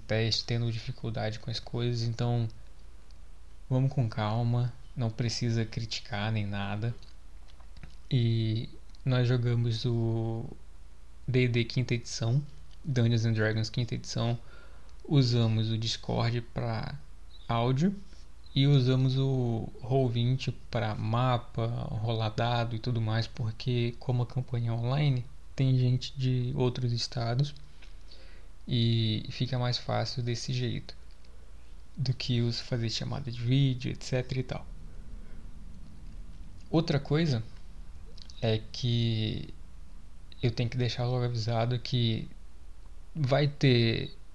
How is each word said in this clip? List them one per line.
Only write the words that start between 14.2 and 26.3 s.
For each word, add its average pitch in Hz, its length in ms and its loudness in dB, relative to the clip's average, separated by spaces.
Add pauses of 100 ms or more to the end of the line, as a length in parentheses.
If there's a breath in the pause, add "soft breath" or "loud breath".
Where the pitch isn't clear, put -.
Usamos 117 600 6
o 113 80 2
Discord 117 640 0
pra 123 560 -4 (500)
áudio 131 460 4 (600)
e 139 120 6
usamos 131 500 6
o 127 520 2 (120)
Roll 131 280 4
vinte 120 440 2 (180)
pra 110 240 0
mapa, 117 720 2
rolar 113 640 0
dado 117 460 2
e - 20 -4
tudo 117 220 0
mais, 110 260 2
porque 120 720 0
como 123 240 0
a 120 40 0
campanha 120 440 -2
é - 20 2
online, 127 520 2 (320)
tem 131 220 6
gente 127 380 2
de 127 380 2